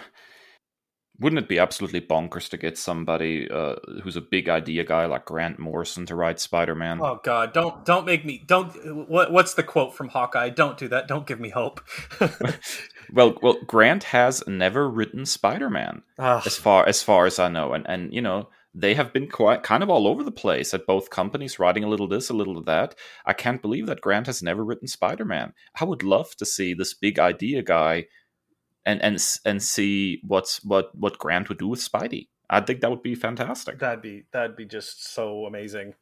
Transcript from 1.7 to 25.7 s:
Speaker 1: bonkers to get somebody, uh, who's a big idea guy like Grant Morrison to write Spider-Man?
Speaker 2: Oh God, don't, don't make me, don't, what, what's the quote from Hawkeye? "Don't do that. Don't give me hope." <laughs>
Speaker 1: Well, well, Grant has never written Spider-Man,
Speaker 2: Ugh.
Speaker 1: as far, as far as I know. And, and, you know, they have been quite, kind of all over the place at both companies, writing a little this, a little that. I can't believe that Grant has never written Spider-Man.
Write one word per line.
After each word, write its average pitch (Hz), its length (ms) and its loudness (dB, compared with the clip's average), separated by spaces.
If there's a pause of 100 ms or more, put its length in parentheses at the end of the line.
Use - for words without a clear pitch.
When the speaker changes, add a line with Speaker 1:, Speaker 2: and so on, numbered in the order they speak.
Speaker 1:
bonkers 85 480 -2
to 90 80 -10
get 80 220 -6
somebody, 80 720 -4
uh, 73 240 -4 (260)
who's 92 140 -10
a 85 60 -6
big 90 280 -2
idea 80 340 0
guy 82 220 2
like 71 200 -4
Grant 80 340 -6
Morrison 82 480 -8
to 85 80 -8
write 82 240 0
Spider-Man? 82 600 -2
Speaker 2:
Oh 135 240 -4
God, 117 300 0
don't, 165 320 -2
don't 180 220 2
make 160 180 0
me, 139 180 -10
don't, 160 640 0
what, 170 240 4
what's - 220 6
the 165 80 0
quote 139 320 0
from 131 160 -10
Hawkeye? 123 400 0
"Don't 143 300 0
do 131 80 -8
that. 123 200 -2
Don't 139 200 -4
give 117 120 -6
me 113 100 -8
hope." 120 300 -4 (400)
<laughs> 175 120 4 (840)
Speaker 1:
Well, 120 280 8
well, 120 160 6 (100)
Grant 117 380 6
has 127 420 4
never 98 420 0
written 113 360 -4
Spider-Man, 98 760 -2 (160)
Speaker 2:
Ugh. 123 280 2
Speaker 1:
as - 100 -2
far, 98 320 8
as 101 160 2
far 92 220 8
as 95 140 2
I 90 100 4
know. 78 240 -2
And, 76 120 -4
and, 90 280 -6
you 120 80 -4
know, 104 260 -2 (260)
they 101 200 2
have 135 180 0
been 135 160 -2
quite, 113 360 4
kind 131 200 4
of 202 60 -2
all 117 180 6
over 247 160 2
the 277 80 -6
place 82 420 0
at 95 140 -4
both 98 220 2
companies, 127 500 -4
writing 95 240 4
a 107 60 -2
little 101 180 0
this, 101 220 -2
a 127 40 -2
little 95 300 -2
that. 82 320 0 (300)
I - 80 2
can't 123 280 -2
believe 110 260 -4
that - 120 -6
Grant 104 280 0
has 127 140 -6
never 90 220 -2
written 113 240 -6
Spider-Man. 90 640 -4 (260)